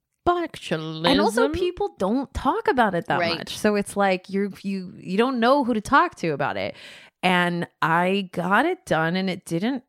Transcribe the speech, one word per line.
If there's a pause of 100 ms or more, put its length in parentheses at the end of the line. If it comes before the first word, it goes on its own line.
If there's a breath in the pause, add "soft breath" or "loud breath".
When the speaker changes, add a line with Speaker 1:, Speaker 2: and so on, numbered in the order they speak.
(280)
Speaker 1:
botulism.
Speaker 2:
And
also
people
don't
talk
about
it
that
Speaker 1:
Right.
Speaker 2:
much.
So
it's
like
you're, (140)
you,
you
don't
know
who
to
talk
to
about
it. (460 loud breath)
And (140)
I
got
it
done
and
it
didn't